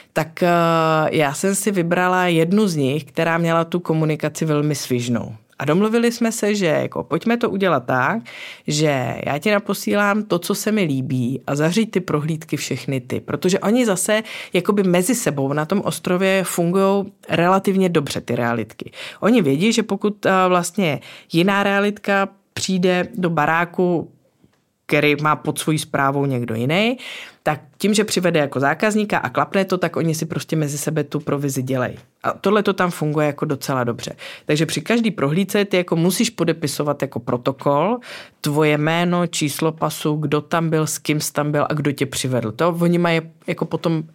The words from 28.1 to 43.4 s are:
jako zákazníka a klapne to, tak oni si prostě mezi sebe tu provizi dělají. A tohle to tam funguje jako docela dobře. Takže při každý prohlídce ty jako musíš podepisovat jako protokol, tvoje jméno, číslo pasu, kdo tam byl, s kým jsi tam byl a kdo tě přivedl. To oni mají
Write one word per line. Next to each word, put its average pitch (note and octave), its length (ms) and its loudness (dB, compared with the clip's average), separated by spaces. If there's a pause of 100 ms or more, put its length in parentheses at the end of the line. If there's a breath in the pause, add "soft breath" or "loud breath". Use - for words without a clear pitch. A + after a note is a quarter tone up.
jako C#3 200 -2
zákazníka G3+ 580 2
a - 100 -2
klapne C#3+ 360 0
to, F#3+ 140 0
tak E3+ 180 -2
oni D#3+ 180 0
si D#3+ 120 -4
prostě D#3+ 300 -4
mezi C#3+ 220 -2
sebe D3+ 260 -2
tu D3 160 -6
provizi C#3+ 420 -2
dělají. B2+ 320 -2 (280)
A C3 100 -2
tohle G3+ 300 2
to G3+ 100 0
tam F#3 180 0
funguje D3+ 360 -2
jako C#3+ 180 -2
docela B2+ 400 -2
dobře. A#2 280 -6 (340 loud breath)
Takže D3+ 200 0
při D3+ 140 -4
každý A3 300 0
prohlídce F#3+ 540 0
ty G3 120 -2
jako F3 200 0
musíš F#3 340 2
podepisovat D3 720 -2
jako C3+ 180 -6
protokol, C#3+ 800 0 (420 loud breath)
tvoje D3+ 380 2
jméno, F3 480 2
číslo D#3+ 460 -2
pasu, D#3 440 -2
kdo D3+ 240 0
tam E3 300 -2
byl, D#3 160 2
s - 120 -6
kým D3+ 220 -2
jsi - 120 -6
tam D3 200 -2
byl D3 180 0
a - 40 -2
kdo D3 180 0
tě C3+ 140 -2
přivedl. B2 460 -2
To E3 280 0
oni E3+ 180 2
mají E3+ 220 2 (260)